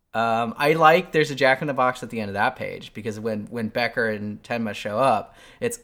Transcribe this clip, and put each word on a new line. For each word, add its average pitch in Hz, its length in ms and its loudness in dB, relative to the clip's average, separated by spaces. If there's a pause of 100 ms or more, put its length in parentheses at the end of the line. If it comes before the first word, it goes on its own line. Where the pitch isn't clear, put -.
(140)
Um, 113 440 0
I 151 160 4
like, 165 380 6
there's 151 180 2
a 139 40 -6
Jack 131 280 2
in 151 60 -4
the 143 60 -2
Box 127 280 0
at 117 80 -10
the 113 100 -6
end 104 80 -4
of 98 60 -6
that 117 200 0
page, 95 380 -10
because 107 260 -8
when, 107 280 -6
when 113 220 -6
Becker 117 420 0
and 104 320 -6
Tenma 113 320 -4
show 104 240 -4
up, 120 360 2 (240)
it's, 120 260 -4